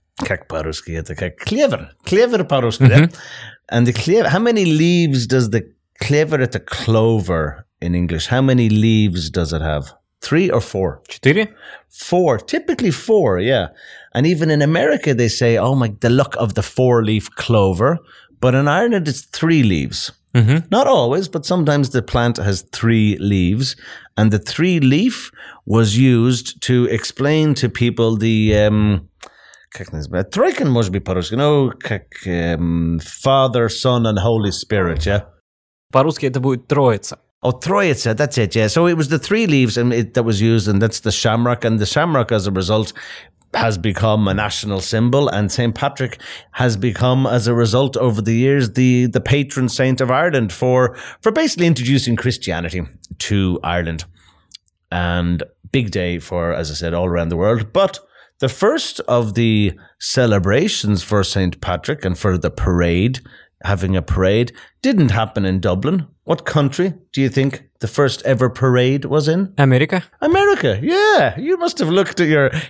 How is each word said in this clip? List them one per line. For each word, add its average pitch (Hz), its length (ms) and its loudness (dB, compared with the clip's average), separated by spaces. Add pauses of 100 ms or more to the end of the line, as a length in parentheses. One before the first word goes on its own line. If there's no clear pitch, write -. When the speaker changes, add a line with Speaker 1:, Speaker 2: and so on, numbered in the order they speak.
(240)
Speaker 1:
как - 240 -6
по-русски 78 420 -8
это, 80 240 -8
как 87 240 -8
клевер. 226 500 -2 (160)
Клевер 220 400 2
по-русски, 131 440 2
да? 131 80 8
Speaker 2:
Mm-hmm. 160 200 4 (540)
Speaker 1:
And 120 160 2
the 120 80 0
clever, 175 340 0
how 175 120 0
many 226 260 2
leaves 160 600 2
does 123 240 2
the 107 120 0 (380)
clever, 151 420 0
at 120 100 -2
the - 80 -4
clover 104 1040 0 (160)
in 87 140 -2
English, 85 320 -2
how 123 160 0
many 127 260 2
leaves 107 600 2
does 82 240 -4
it 76 80 -4
have? 76 320 -4 (260)
Three - 300 0
or 113 100 0
four? 95 480 -4
Speaker 2:
Четыре? 202 440 0 (380)
Speaker 1:
Four, 170 480 0
typically 294 520 -2
four, 147 480 0
yeah. 104 300 0 (460)
And 131 120 2
even 165 240 2
in 151 120 2
America, 170 520 2
they 117 140 2
say, 117 300 2
"Oh 120 160 2
my, 123 260 0
the 120 80 2
look 127 300 2
of 107 160 -2
the 104 80 -2
four-leaf 113 720 2
clover." 107 640 2 (420)
But 123 140 2
in 139 140 2
Ireland, 190 400 2
it's 131 140 -6
three 160 400 2
leaves. 87 500 -2 (220)
Speaker 2:
Mm-hmm. 131 360 4
Speaker 1:
Not 240 160 2
always, 160 420 2
but 151 160 -6
sometimes 143 460 2
the 127 120 -2
plant 120 360 0
has 98 240 -2 (100)
three 110 460 2
leaves. 101 580 0 (400)
And 107 140 4
the 107 80 2
three 170 420 0
leaf 151 500 0 (360)
was 107 320 2
used 123 640 2
to 123 240 2
explain 147 720 0
to 123 120 0
people 113 480 0
the, 107 400 2
um, 104 520 2 (640)
как - 200 -16
называется? 90 380 -6
Тройка, 285 340 0
может 117 280 2
быть, 98 120 -4
по-русски. 92 320 -4
Ну, 143 420 2
как, - 260 -6 (220)
um, 85 720 -2
Father, 131 680 0
Son, 120 380 0
and 107 140 0
Holy 110 320 0
Spirit, 85 520 -2
yeah? 101 200 0 (680)
Speaker 2:
По-русски 143 340 0
это 127 140 -2
будет 127 260 -2
троица. 131 520 0 (280)
Speaker 1:
Oh, 123 60 0
троица, 160 640 0
that's 143 220 -2
it, 107 180 0
yeah. 110 120 2
So 165 180 2
it 175 100 2
was 151 120 -2
the 151 100 0
three 220 280 0
leaves 131 300 2
and 120 160 2
it, 117 220 -2
that 123 80 2
was 113 180 0
used, 113 260 2
and 101 140 2
that's 110 200 0
the 107 120 -2
shamrock. 117 520 0
And 113 140 0
the 104 60 -2
shamrock, 147 480 0
as 101 140 0
a 101 40 -4
result, 98 440 -2 (580)
has 110 240 0
become 107 500 0
a 95 80 0
national 101 460 -4
symbol, 120 480 0
and 101 240 -2
Saint 120 220 -2
Patrick 135 440 -6 (340)
has 120 260 0
become, 127 480 0
as 113 200 0
a 120 80 2
result, 120 440 0
over 110 240 0
the 107 100 -2
years, 127 400 0
the, 127 340 2
the 120 140 -2
patron 135 480 -2
saint 131 320 0
of 127 100 0
Ireland 131 440 0
for, 127 420 0 (240)
for 226 100 0
basically 240 360 0
introducing 127 500 0
Christianity 87 640 -4 (380)
to 95 440 0
Ireland. 82 440 -4 (840)
And 87 520 -2 (280)
big 120 200 -2
day 87 280 -4
for, 85 360 -6
as 80 160 -6
I 76 40 -10
said, 82 200 -6
all 87 120 -2
around 85 220 -2
the 85 80 -4
world. 107 380 -2
But 190 240 0 (420)
the 131 80 -2
first - 520 -2
of 117 340 -2
the 107 380 2 (280)
celebrations 104 1040 0
for 101 220 0
Saint 92 360 -2
Patrick 95 440 -4
and 90 140 -2
for 92 200 0
the 80 120 -4
parade, 90 720 0 (440)
having 95 320 0
a 90 60 0
parade, 101 500 0 (300)
didn't 196 280 2
happen 104 340 -2
in 95 160 0
Dublin. 127 460 -2 (180)
What - 220 -4
country 151 480 0 (180)
do - 80 -4
you 135 80 2
think 135 360 -2 (160)
the 117 80 -4
first 135 360 0
ever 127 240 2
parade 127 560 0
was 147 240 0
in? 185 300 -2
Speaker 2:
America. 139 440 2 (200)
Speaker 1:
America, 330 600 2
yeah. 349 560 2
You 320 200 -2
must 339 220 -2
have 160 100 0
looked 185 280 0
at 170 100 2
your 143 220 4 (200)